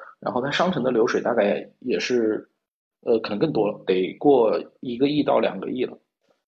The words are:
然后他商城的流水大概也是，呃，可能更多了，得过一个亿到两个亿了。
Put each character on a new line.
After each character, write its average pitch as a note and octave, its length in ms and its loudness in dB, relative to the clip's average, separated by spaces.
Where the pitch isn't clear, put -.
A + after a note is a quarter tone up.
然 G#2 120 -4
后 A#2+ 80 -2
他 C3+ 80 -4
商 F3 220 0
城 B2+ 140 -2
的 C3 80 0
流 A2+ 120 4
水 B2+ 160 0
大 A#2 140 -2
概 G2+ 340 0
也 A#2+ 180 -2
是， A2+ 500 -2
呃， A#2 180 2
可 - 120 -6
能 G#2 100 -4
更 D#3+ 120 0
多 G#2+ 140 0
了， - 200 -6
得 F#2 280 0
过 A#2 420 4
一 A#2+ 180 -8
个 C#3 120 2
亿 D3+ 120 0
到 C3 200 2
两 - 180 -2
个 G#2+ 120 -8
亿 B2 140 -4
了。 - 140 -10